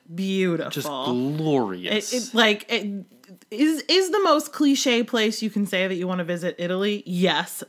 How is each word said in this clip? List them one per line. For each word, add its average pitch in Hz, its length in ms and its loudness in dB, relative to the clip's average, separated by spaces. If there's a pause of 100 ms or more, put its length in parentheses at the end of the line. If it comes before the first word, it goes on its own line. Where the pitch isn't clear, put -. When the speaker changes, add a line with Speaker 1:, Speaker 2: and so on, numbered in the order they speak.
(140)
Speaker 1:
beautiful. 185 560 0
Speaker 2:
Just 143 160 -6
glorious. 135 1300 0
Speaker 1:
It, 247 140 -2
it, - 60 -10
like, 214 380 2
it 202 320 -4 (460)
is, 285 380 0
is 370 220 4
the 403 120 2
most 311 300 2
cliche 269 500 2
place 220 400 0
you 220 80 0
can 202 160 -2
say 190 220 0
that 190 60 -2
you 175 120 -4
wanna 180 180 -2
visit 170 340 -4
Italy. 196 480 -2
Yes, 175 640 0